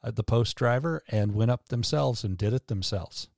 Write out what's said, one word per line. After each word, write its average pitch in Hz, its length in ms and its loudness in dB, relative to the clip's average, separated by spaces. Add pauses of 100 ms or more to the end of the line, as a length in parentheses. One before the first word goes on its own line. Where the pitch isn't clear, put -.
uh, 123 80 -4
the 113 120 -2
post 113 320 2
driver 131 540 0
and 104 240 2
went 110 160 2
up 123 200 -2
themselves 127 540 0
and 95 140 -2
did 107 160 0
it 131 140 -2
themselves 95 720 -4